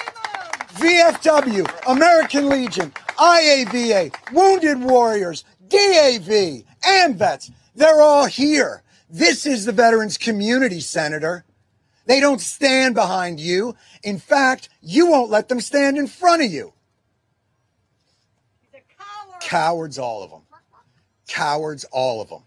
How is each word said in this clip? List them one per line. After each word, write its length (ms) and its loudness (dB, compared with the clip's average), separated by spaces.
V 120 0
F 340 4
W, 440 2
American 640 2
Legion, 440 -4
I 220 6
A 300 2
V 220 -2
A, 180 0
Wounded 500 2
Warriors, 600 0
D 100 2
A 420 4
V, 460 -2
amvets. 680 0
They're 260 6
all 240 6
here. 560 -2
This 360 0
is 200 -4
the 60 -6
veterans 460 2
community, 640 -2
Senator. 680 -6
They 140 2
don't 220 2
stand 540 0
behind 440 -4
you. 360 -4
In 160 -8
fact, 500 -2
you 260 0
won't 220 2
let 200 -2
them 120 -4
stand 360 -2
in 100 -4
front 360 0
of 80 -4
you. 220 -12
Cowards, 580 -4
all 240 -10
of 80 -20
them. 100 -20
Cowards, 640 -6
all 300 -4
of 80 -16
them. 180 -20